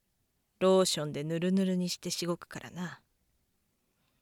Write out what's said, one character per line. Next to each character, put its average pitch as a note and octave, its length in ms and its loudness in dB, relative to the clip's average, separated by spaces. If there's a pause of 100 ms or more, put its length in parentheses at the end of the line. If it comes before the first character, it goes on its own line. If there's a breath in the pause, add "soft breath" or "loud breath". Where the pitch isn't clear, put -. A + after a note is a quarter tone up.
(600)
ロ F#3+ 220 6
ー - 20 4
シ - 160 0
ョ D3 60 -4
ン D3 60 -6
で C#3+ 120 -6
ぬ E3 160 -2
る F3+ 100 2
ぬ F#3+ 140 4
る F#3 100 0
に F3+ 140 0
し - 100 -6
て F3+ 120 -10
し - 160 -4
ご E3+ 100 -2
く - 100 -18
か - 140 -14
ら - 100 -14
な。 E3 300 -10 (1200)